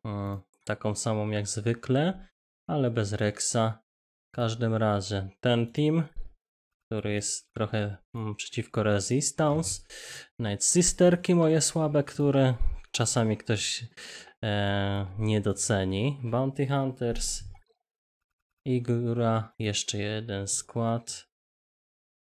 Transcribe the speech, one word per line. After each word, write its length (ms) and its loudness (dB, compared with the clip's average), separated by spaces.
mm, 360 -6
taką 300 -2
samą 360 -2
jak 160 -2
zwykle, 840 -2
ale 220 0
bez 220 0
Rexa. 720 0
W 80 -14
każdym 380 0
razie 540 0
ten 320 2
team, 300 2
który 260 -4
jest 400 -4
trochę, 440 -2
mm, 200 -4
przeciwko 480 -4
Resistance, 1000 0
Night 260 -2
Sisterki 680 4
moje 260 6
słabe, 440 2
które 500 4
czasami 460 2
ktoś, 480 -2
e, 640 0
nie 220 2
doceni. 840 0
Bounty 420 0
Hunters 800 -2
i 160 0
góra, 760 0
jeszcze 400 -2
jeden 500 -4
skład. 840 -4